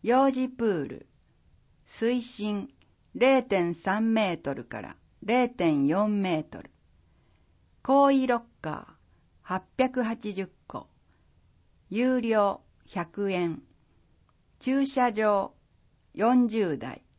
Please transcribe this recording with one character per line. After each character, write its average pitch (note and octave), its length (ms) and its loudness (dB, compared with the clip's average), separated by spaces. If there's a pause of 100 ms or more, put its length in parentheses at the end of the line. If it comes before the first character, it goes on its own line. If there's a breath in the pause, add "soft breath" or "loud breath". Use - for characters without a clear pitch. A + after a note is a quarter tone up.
幼 C4 300 4
児 B3+ 160 -2
プ A#3+ 160 -6
ー F3 240 0
ル、 - 180 -16 (760)
水 A#3+ 360 -2
深 G#3 480 -6 (460)
零 B3+ 300 4
点 F3 300 0
三 A3 380 -2
メ G#3+ 200 2
ー E3 40 -4
ト C#3 160 -8
ル B2 120 -10
か G#2+ 180 -12
ら - 140 -16 (260)
零 A#3+ 260 2
点 D#3 380 2
四 G3+ 340 2
メ F3+ 200 0
ー - 20 -8
ト - 180 -14
ル。 - 100 -20 (1120)
更 C#4 280 4
衣 C4+ 160 2
ロ A#3+ 120 0
ッ A#3 40 -6 (180)
カ - 300 -10
ー、 - 40 -20 (480)
八 F#3 200 -6 (140)
百 B3+ 260 0
八 A3 320 -6
十 F#3 160 -8 (160)
個。 - 220 -14 (1000)
有 B3+ 320 0
料、 G#3+ 440 0 (200)
百 G3 460 -6
円。 F3 320 -2 (960)
駐 C4+ 280 0
車 B3 260 0
場、 G#3 420 0 (600)
四 A#3+ 340 2
十 G3+ 300 -2
台。 - 260 -12 (140)